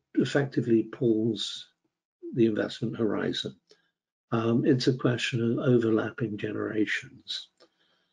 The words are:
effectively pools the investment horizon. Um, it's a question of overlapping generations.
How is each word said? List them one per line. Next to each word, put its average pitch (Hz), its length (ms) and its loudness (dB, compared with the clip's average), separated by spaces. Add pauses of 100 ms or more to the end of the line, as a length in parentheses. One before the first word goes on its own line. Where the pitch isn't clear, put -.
(160)
effectively 131 680 2
pools 110 840 -2 (680)
the 117 140 4
investment 104 500 -4
horizon. 98 580 -2 (800)
Um, 117 320 2
it's 131 220 4
a 135 100 2
question 117 540 0
of 135 80 0
overlapping 110 760 2
generations. 107 1120 -4 (640)